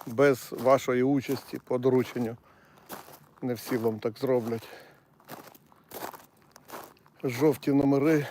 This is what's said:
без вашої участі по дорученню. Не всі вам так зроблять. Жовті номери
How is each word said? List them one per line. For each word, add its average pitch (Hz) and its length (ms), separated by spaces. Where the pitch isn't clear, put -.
без 131 460
вашої 127 500
участі 135 640
по 127 140
дорученню. 123 580
Не 123 120
всі 120 220
вам 110 220
так 110 200
зроблять. 117 500
Жовті 139 480
номери 139 580